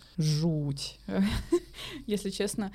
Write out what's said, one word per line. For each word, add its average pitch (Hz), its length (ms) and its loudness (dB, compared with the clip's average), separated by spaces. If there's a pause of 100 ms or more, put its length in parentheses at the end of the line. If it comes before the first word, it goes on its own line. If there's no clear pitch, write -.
(160)
Жуть. 151 880 0
<laughs> 220 1000 0
Если 202 240 0
честно, 202 440 -2